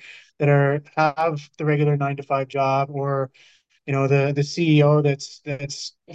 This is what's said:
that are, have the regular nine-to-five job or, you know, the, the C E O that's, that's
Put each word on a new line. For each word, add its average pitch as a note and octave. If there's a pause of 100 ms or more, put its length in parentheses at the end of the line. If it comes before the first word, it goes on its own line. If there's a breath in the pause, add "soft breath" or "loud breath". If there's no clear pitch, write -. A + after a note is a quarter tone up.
(380 loud breath)
that D3
are, C#3+ (140)
have D#3 (100)
the D#3+
regular D3
nine-to-five C#3
job C3+
or, C#3 (560 soft breath)
you D3
know, C#3
the, C#3
the C#3+
C D#3
E D3
O D3+
that's, C#3
that's C#3 (200)